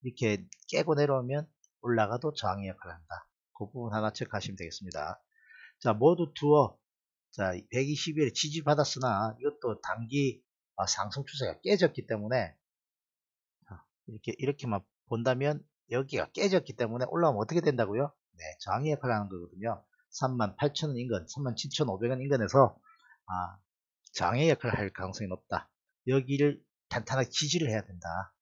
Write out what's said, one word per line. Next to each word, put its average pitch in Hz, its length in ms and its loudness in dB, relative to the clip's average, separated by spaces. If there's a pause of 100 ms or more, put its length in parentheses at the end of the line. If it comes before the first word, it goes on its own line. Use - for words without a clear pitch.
이렇게 107 440 0 (220)
깨고 156 280 2
내려오면 139 520 0 (340)
올라가도 120 520 2
저항의 98 360 -4
역할을 90 260 -12
한다. 85 320 -16 (260)
그 101 180 -10
부분 117 220 -6
하나 107 180 0
체크하시면 101 460 -8
되겠습니다. 82 640 -10 (580)
자, 117 140 2
모두 151 420 4
투어. 147 420 6 (540)
자, 95 220 -2 (160)
백이십 147 480 -2
일 143 160 2
지지받았으나 139 1040 0
이것도 123 400 -2
단기, 117 640 -2 (320)
아, 95 100 -2
상승 107 380 -4
추세가 120 380 -6
깨졌기 185 460 2
때문에, 107 480 -2 (1120)
자, 92 140 -18 (240)
이렇게, 110 300 -8
이렇게만 127 440 -2 (260)
본다면 131 560 0 (280)
여기가 131 400 -2
깨졌기 185 440 0
때문에 120 320 -2
올라오면 156 340 2
어떻게 160 200 0
된다고요? 123 500 2 (220)
네, 82 100 -20 (160)
저항의 123 320 -2
역할을 131 240 0
하는 104 140 -2
거거든요. 92 520 -8 (280)
삼만 123 480 -2
팔천 151 320 0
원 135 80 -4
인근, 117 300 -4
삼만 135 280 -4
칠천 139 320 -2
오백 104 220 0
원 127 120 -2
인근에서, 131 560 6 (480)
아, 90 320 -6 (560)
저항의 123 360 2
역할을 117 280 2
할 104 120 0
가능성이 95 400 -8
높다. - 400 -4 (380)
여기를 139 540 2 (280)
탄탄하게 123 400 -2
지지를 151 400 0
해야 107 160 -2
된다. 87 560 -8